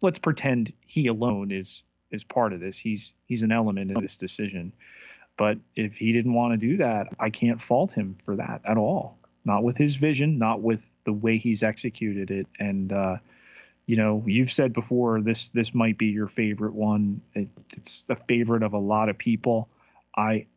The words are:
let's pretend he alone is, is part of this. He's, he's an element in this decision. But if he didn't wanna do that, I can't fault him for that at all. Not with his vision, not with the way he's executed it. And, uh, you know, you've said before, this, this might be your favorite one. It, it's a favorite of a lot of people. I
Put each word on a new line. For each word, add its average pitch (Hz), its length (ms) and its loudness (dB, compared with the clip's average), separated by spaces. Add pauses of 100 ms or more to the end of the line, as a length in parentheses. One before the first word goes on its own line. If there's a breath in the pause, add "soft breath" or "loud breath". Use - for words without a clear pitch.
let's 185 160 2
pretend 127 540 0 (140)
he 147 200 0
alone 107 460 0
is, 95 300 -8 (280)
is - 140 -8
part 113 280 0
of 90 60 -6
this. 95 180 -8
He's, 107 360 -6 (140)
he's 117 160 -2
an 110 100 2
element 98 400 0
in 104 100 -2
this - 140 -8
decision. 95 560 -8 (640 loud breath)
But 107 220 2 (180)
if 107 200 -4
he 113 160 2
didn't 117 220 2
wanna 117 220 2
do 120 220 0
that, 113 300 0 (120)
I 107 100 0
can't 117 320 0
fault - 300 2
him 95 320 -4
for 101 100 -4
that - 300 -6
at 110 120 0
all. - 400 0 (280)
Not 104 180 2
with 120 140 0
his 147 180 2
vision, 147 440 2
not 113 240 2
with 113 300 0 (120)
the 107 80 0
way 110 260 2
he's 110 240 0
executed 104 680 -2
it. 98 180 -4 (100)
And, 98 340 -2
uh, 95 260 0 (680 loud breath)
you 113 100 2
know, 107 300 2
you've 123 240 2
said 131 220 2
before, 120 480 0
this, 110 300 0
this 117 240 0
might 113 220 2
be 110 100 0
your 104 220 0
favorite 107 460 -2
one. 104 480 0 (120)
It, 101 140 -4 (280)
it's - 340 -10
a 117 60 0
favorite 117 460 2
of 104 120 0
a 104 40 0
lot 107 300 2
of 98 80 -2
people. 113 520 0 (480 soft breath)
I 107 300 0 (100)